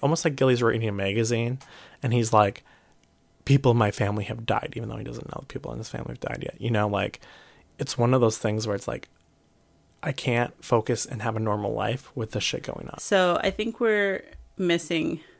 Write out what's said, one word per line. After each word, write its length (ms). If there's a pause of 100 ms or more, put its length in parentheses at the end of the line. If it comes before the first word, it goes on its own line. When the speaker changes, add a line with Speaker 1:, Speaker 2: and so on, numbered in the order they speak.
Speaker 1:
almost 200
like 120
Gilly's 260
reading 260
a 60
magazine, 640 (440)
and 100
he's 180
like, 320 (840)
"People 260
in 60
my 140
family 340
have 200
died," 300
even 140
though 80
he 60
doesn't 240
know 120
the 80
people 240
in 60
his 120
family 220
have 80
died 240
yet. 180
You 100
know, 160
like, 320 (600)
it's 180
one 160
of 80
those 160
things 300
where 80
it's 120
like, 220 (920)
I 80
can't 420 (100)
focus 420
and 180
have 120
a 40
normal 340
life 420
with 160
this 120
shit 200
going 260
on. 100
Speaker 2:
So 440
I 60
think 300
we're 440 (340)
missing 600 (200)